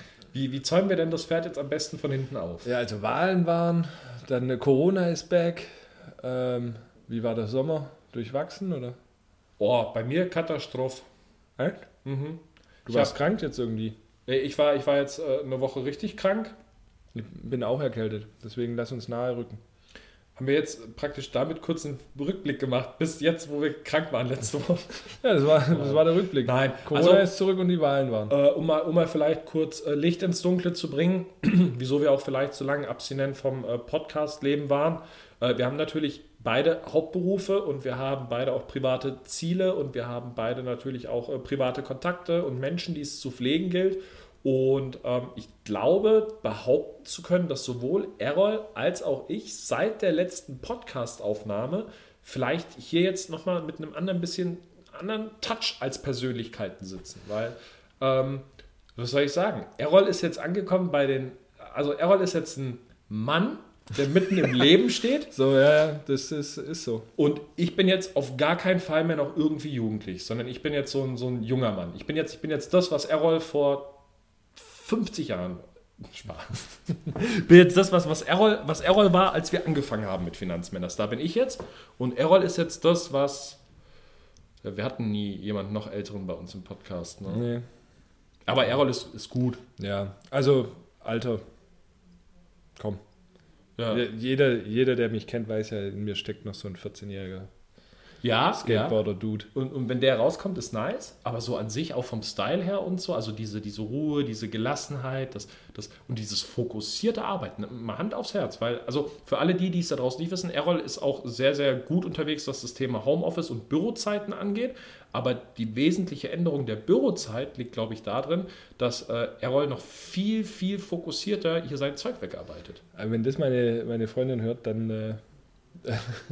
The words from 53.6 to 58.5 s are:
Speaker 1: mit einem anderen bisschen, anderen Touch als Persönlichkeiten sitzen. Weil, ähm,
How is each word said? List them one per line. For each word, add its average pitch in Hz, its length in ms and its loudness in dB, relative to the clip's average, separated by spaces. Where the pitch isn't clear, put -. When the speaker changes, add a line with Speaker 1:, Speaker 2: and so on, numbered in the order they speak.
Speaker 1:
mit 156 160 -10
einem 156 160 -10
anderen 175 260 -2
bisschen, 175 360 -4
anderen 214 320 -6
Touch - 400 -4
als 131 200 -4
Persönlichkeiten 120 840 -6
sitzen. 92 420 -14
Weil, 110 240 -4
ähm, 135 400 2